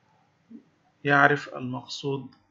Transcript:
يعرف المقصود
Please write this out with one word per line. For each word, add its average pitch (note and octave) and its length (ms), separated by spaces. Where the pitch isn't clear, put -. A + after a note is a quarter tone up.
يعرف C#3+ 440
المقصود C3 880